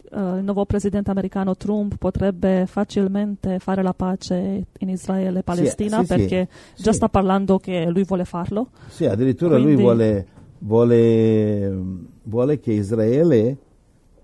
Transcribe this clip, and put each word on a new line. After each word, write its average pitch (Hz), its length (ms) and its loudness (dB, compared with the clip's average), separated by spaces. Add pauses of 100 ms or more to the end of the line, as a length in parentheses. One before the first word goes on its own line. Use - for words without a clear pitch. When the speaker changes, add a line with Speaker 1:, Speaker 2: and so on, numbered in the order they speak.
(100)
Speaker 1:
il 190 320 -6
nuovo 202 220 -4
presidente 202 480 -2
americano 190 440 -4
Trump 208 400 -4
potrebbe 185 680 0
facilmente 196 960 -4
fare 190 220 -2
la 185 120 0
pace 190 720 -4 (120)
in 190 120 -6
Israele 185 500 -4
e - 0 -
Speaker 2:
Sì, 185 60 -4
Speaker 1:
Palestina, 190 560 -2
Speaker 2:
sì, 190 60 0
sì. - 100 -4
Speaker 1:
perché 185 320 0 (280)
già 208 140 0
Speaker 2:
Sì. 196 60 2
Speaker 1:
sta 220 120 0
parlando 196 520 2
che 175 280 -4
lui 175 140 2
vuole 180 220 -2
farlo. 196 460 -6 (180)
Speaker 2:
Sì, - 180 -6
addirittura 131 500 2
lui 143 200 4
Speaker 1:
Quindi 117 60 4
Speaker 2:
vuole, 110 440 4 (320)
vuole, 110 1200 2 (460)
vuole 123 340 -2
che 117 140 -4
Israele, 117 840 2 (680)